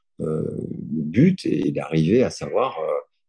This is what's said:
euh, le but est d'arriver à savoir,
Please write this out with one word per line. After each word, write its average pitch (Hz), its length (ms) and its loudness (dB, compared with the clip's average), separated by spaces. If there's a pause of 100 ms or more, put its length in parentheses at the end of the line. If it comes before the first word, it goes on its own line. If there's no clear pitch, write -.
(220)
euh, 80 220 -2 (500)
le 78 100 -2
but 80 420 4
est - 260 0
d'arriver 104 520 2
à - 60 2
savoir, 117 480 -2 (520)